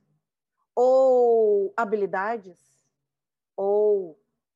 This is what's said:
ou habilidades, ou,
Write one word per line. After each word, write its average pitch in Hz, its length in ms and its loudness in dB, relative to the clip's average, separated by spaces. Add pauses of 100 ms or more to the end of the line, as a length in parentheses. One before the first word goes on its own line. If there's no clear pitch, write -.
(760)
ou 240 1000 2
habilidades, 196 1120 -8 (680)
ou, 202 680 -2 (340)